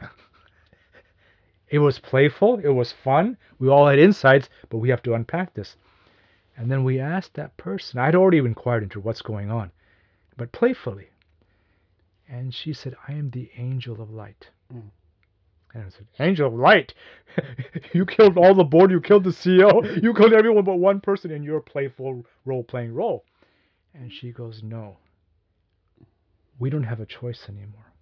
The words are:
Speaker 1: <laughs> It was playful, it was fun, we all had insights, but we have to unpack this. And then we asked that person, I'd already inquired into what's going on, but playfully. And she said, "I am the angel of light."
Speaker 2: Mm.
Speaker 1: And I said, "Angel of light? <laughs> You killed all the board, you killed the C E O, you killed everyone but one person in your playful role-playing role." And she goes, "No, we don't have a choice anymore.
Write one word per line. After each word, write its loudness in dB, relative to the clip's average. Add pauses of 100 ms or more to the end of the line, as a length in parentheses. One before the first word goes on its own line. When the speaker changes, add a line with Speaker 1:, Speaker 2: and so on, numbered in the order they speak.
Speaker 1:
<laughs> -20 (1600)
It 0
was 2
playful, 0
it 0
was -2
fun, -2 (220)
we -2
all 6
had 4
insights, 4 (220)
but -8
we -4
have 0
to -4
unpack -6
this. -14 (800)
And -8
then -2
we -2
asked -8
that -14
person, -12
I'd 0
already 4
inquired -2
into -14
what's -8
going -10
on, -8 (680)
but -12
playfully. -6 (1160)
And -12
she -10
said, -14 (100)
"I -12
am -8
the -14
angel -10
of -16
light." -20 (240)
Speaker 2:
Mm. -18 (840)
Speaker 1:
And -16
I -16
said, -20 (120)
"Angel 0
of -4
light? 2 (420)
<laughs> -12
You -2
killed 4
all 8
the 4
board, 6
you 0
killed 4
the -2
C 0
E 8
O, 6
you -2
killed 6
everyone 4
but -2
one 2
person -4
in -10
your -6
playful -10 (220)
role-playing -8
role." -6 (680)
And -20
she -16
goes, -18
"No, -16 (1600)
we -6
don't -6
have -10
a -14 (140)
choice -14
anymore. -20